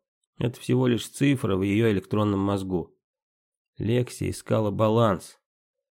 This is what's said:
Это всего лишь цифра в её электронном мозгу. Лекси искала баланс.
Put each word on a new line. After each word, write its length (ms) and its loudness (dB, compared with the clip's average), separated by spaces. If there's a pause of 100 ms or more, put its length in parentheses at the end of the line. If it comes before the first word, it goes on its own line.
(380)
Это 220 -4
всего 280 0
лишь 200 0
цифра 480 0
в 60 0
её 300 2
электронном 480 0
мозгу. 560 -2 (840)
Лекси 520 -2
искала 420 -2
баланс. 680 0 (580)